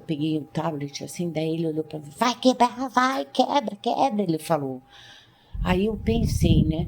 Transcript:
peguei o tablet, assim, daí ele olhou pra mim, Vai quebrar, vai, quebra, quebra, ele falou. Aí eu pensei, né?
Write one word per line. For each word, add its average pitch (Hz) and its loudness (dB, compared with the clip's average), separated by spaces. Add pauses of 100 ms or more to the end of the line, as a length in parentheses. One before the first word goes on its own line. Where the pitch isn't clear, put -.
peguei 156 -2
o 147 -4
tablet, 143 -6
assim, 170 -6
daí 160 -2
ele 165 -2
olhou 156 -2
pra 156 -10
mim, 147 -14
Vai 240 0
quebrar, 247 2
vai, 262 0
quebra, 240 0
quebra, 220 0
ele 170 0
falou. 139 -2 (840)
Aí 180 2
eu 220 -2
pensei, - 2
né? 156 0